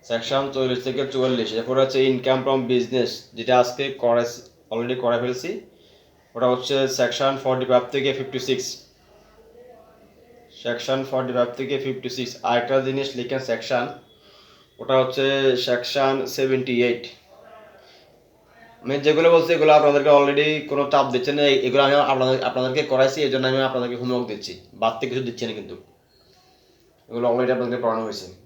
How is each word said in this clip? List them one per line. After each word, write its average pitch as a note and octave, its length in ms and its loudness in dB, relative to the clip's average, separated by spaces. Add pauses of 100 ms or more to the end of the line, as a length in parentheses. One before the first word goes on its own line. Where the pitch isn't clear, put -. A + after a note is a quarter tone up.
সেকশন B2+ 360 -2 (100)
চল্লিশ B2+ 320 0
থেকে C3+ 160 -4 (100)
চুয়াল্লিশ। B2+ 360 0 (100)
এরপরে B2 240 -2
হচ্ছে C3+ 160 0 (120)
income C3 360 0
from C3+ 140 2 (120)
business, A#2+ 380 0 (260)
যেটা A#2 260 0
আজকে C3 220 -2 (180)
করে, A#2+ 220 2 (480)
already A#2+ 320 -4
করে A#2+ 180 2
ফেলছি, B2+ 280 -6 (840)
ওটা A#2+ 180 0
হচ্ছে B2+ 240 -2 (220)
সেকশন C3+ 340 0 (100)
ফর্টি C3 280 0
ফাইভ B2 140 4 (100)
থেকে C#3 240 0
ফিফটি C3 300 -6
সিক্স, - 180 -2 (2000)
সেকশন A#2+ 360 -4 (120)
ফর্টি B2+ 260 -2
ফাইভ A#2+ 120 2 (100)
থেকে C3+ 160 -4 (100)
ফিফটি C3 320 -6
সিক্স। B2 160 -6 (160)
আরেকটা A#2+ 280 0 (120)
জিনিস C3+ 200 -4 (100)
লিখেন B2+ 220 -6 (100)
সেকশন, A#2+ 340 -2 (960)
ওটা A#2+ 200 -2
হচ্ছে C3 240 0 (420)
সেকশন C3+ 480 0 (220)
সেভেন্টি C3 380 0 (140)
এইট। A#2+ 160 -4 (1800)
আমি C3 120 -4 (120)
যেগুলো D#3 280 6
বলছি, E3 220 4
এগুলো D#3 220 6
আপনাদেরকে D3 400 4
already C#3+ 300 4 (220)
কোনো C#3+ 120 0 (100)
চাপ C#3 220 4
দিচ্ছে B2+ 240 0
না, D3 40 2 (260)
এগুলো C#3 180 4
আমি C#3 80 4 (180)
আপনাদের, C3 260 2 (100)
আপনাদেরকে C3 340 -2 (100)
করাইছি, C3 340 2
এই C3+ 60 0
জন্য C3 200 -2
আমি C3 60 0 (100)
আপনাদেরকে B2 320 -4
হোমওয়ার্ক B2 300 -2
দিচ্ছি, G2 220 -10 (300)
বাড়তি A2+ 280 -2
কিছু B2+ 180 -4
দিচ্ছি A2+ 200 -8
না A2 100 -8
কিন্তু, F2 180 -14 (1300)
এগুলো A#2 200 -4
already B2 260 2
আপনাদেরকে B2 280 -4
পড়ানো A2+ 220 0
হয়েছে। G2+ 200 -10 (200)